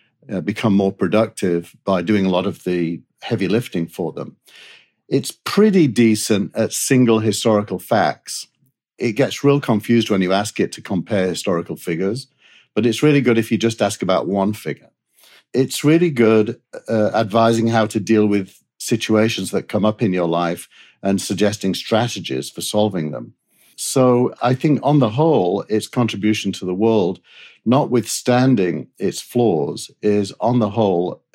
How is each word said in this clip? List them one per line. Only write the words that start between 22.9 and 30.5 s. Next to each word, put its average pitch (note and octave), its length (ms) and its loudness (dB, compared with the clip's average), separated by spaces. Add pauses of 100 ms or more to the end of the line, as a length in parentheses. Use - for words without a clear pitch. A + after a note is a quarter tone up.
them. A#1 220 -12 (440)
So B2+ 640 2
I B2+ 120 2
think C#3+ 280 0
on C#3+ 180 2
the A#2 100 2
whole, G#2+ 580 0
its G#2+ 200 -2
contribution G#2+ 640 -2
to - 140 -12
the F#2 80 -4
world, G2+ 460 2 (440)
notwithstanding A#2+ 1200 0 (100)
its F2+ 220 -4
flaws, E2 720 -2 (120)
is G#2 380 0
on B2 180 0